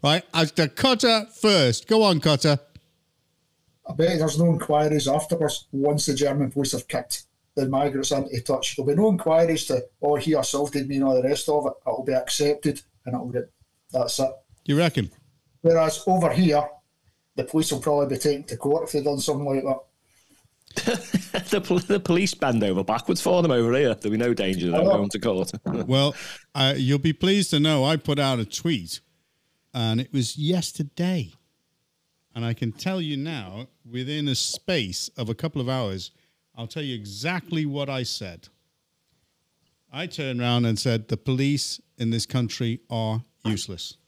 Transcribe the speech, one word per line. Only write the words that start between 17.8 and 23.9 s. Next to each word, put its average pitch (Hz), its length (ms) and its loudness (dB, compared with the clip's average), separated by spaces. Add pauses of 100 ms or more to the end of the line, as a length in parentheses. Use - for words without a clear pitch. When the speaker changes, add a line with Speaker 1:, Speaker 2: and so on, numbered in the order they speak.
Speaker 2:
probably 143 360 2
be - 40 -6
taken 143 240 0
to - 120 -12
court 151 280 0
if - 80 -10
they've 143 120 0
done 143 140 0
something 139 280 -4
like 135 180 0
that. 131 140 -2 (960)
Speaker 3:
<laughs> - 760 -4
The 202 100 2
pol-, 180 200 0
the 202 200 0
police 180 340 2
bend 120 280 0
over 95 220 0
backwards 120 360 -2
for 180 220 4
them 165 80 2
over 117 260 4
here. 131 180 4